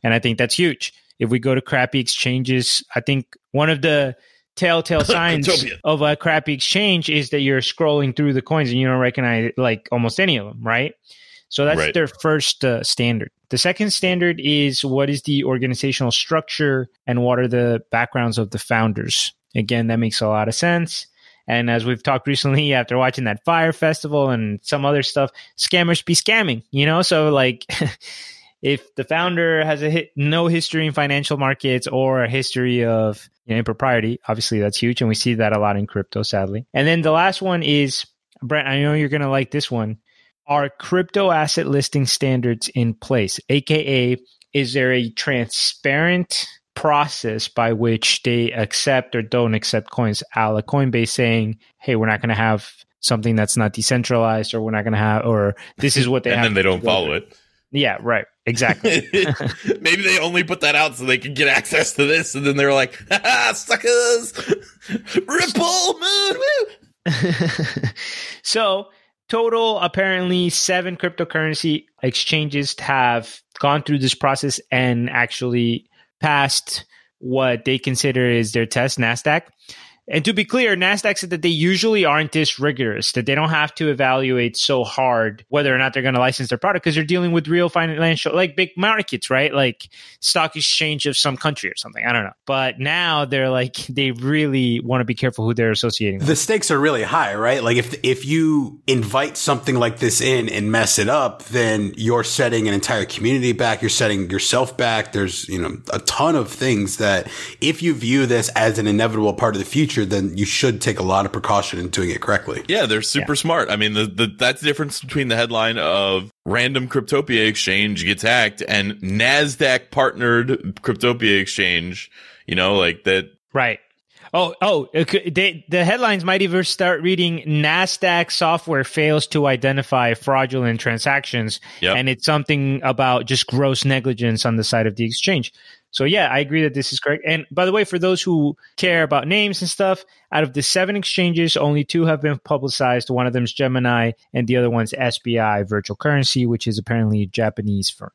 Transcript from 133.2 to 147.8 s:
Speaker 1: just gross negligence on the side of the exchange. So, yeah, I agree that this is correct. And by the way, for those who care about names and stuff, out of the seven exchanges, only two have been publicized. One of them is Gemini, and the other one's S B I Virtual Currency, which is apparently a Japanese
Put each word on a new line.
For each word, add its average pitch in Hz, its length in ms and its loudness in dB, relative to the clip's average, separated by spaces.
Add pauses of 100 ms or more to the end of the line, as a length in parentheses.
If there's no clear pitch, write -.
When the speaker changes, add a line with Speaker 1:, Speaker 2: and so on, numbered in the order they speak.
Speaker 1:
just 127 220 -2
gross 135 360 0
negligence 120 600 0
on 117 120 2
the 110 60 0
side 113 220 2
of 104 100 0
the 117 100 -2
exchange. 127 460 -2 (400)
So, - 120 -2
yeah, 170 240 2
I 127 120 2
agree 151 240 0
that 139 100 0
this 135 180 -2
is 127 80 -4
correct. 139 260 -2
And 156 240 -2
by 180 160 0
the 190 60 2
way, 208 140 2
for 180 120 -6
those 185 240 0
who 147 360 2 (180)
care 170 280 2
about 143 220 0
names 202 360 0
and 175 80 -4
stuff, 190 340 0 (300)
out 156 100 2
of 135 100 -2
the 143 80 -2
seven 185 360 0
exchanges, 170 580 0
only 147 300 2
two 170 200 2
have 156 160 2
been 147 180 0
publicized. 127 720 0
One 123 160 0
of 123 60 0
them 123 140 0
is - 80 -6
Gemini, 123 580 2 (220)
and 117 140 0
the 123 100 2
other 123 120 2
one's 117 260 0
S 123 220 -2
B 117 220 0
I 104 240 2
Virtual 101 320 -4
Currency, 135 500 0
which 117 220 0
is 107 100 -2
apparently 107 440 0
a 101 40 0
Japanese 104 640 -2